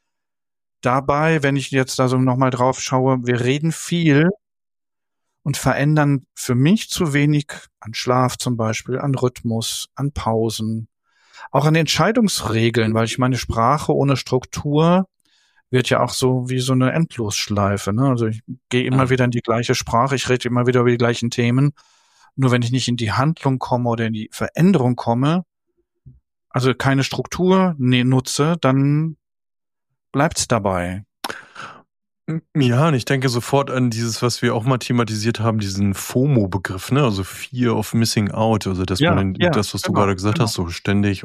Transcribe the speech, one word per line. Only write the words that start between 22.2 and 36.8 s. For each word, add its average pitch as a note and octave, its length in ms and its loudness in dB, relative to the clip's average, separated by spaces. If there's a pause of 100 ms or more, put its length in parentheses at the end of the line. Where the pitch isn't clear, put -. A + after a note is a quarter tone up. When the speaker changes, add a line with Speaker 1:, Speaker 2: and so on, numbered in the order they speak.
Speaker 1:
Nur C3+ 160 2
wenn B2 120 2
ich A#2 100 -2
nicht B2+ 160 -2
in A#2+ 80 0
die A2+ 160 -2
Handlung C3 480 0
komme B2 280 -2
oder A#2 180 -2
in A2+ 80 -4
die G#2+ 180 -8
Veränderung B2+ 640 2
komme, C#3+ 480 0 (1080)
also B2 240 0
keine C3+ 300 0
Struktur, F3+ 760 0
ne, B2 260 2
nutze, C3 560 0
dann C#3+ 560 2 (920)
bleibt's C#3+ 380 -2
dabei. F#2+ 580 -2 (1500)
Speaker 3:
Ja, C3+ 320 4
und D3+ 60 2
ich A#2 100 -2
denke C3+ 240 0
sofort C3 420 0
an B2+ 180 0
dieses, A2+ 320 -4
was A#2+ 220 -2
wir A#2+ 140 2
auch A2 80 -4
mal C3 140 2
thematisiert A2+ 600 -2
haben, A2 220 0
diesen G2 340 0
fomo-Begriff, G2+ 960 -2